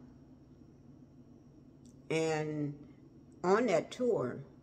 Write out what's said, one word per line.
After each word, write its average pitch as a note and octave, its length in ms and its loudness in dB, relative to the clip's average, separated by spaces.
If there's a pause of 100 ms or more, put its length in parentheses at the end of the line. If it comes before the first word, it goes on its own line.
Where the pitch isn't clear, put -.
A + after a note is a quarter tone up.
(2000)
and D3+ 640 0 (680)
on G3+ 240 6
that E3 240 2
tour, D#3+ 460 0 (260)